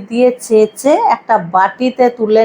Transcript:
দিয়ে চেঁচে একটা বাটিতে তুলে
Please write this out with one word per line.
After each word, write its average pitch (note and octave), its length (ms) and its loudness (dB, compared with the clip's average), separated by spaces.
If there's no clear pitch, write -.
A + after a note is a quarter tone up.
দিয়ে B3 200 0
চেঁচে G#3+ 480 0
একটা - 200 -2
বাটিতে B3 500 0
তুলে A3 280 2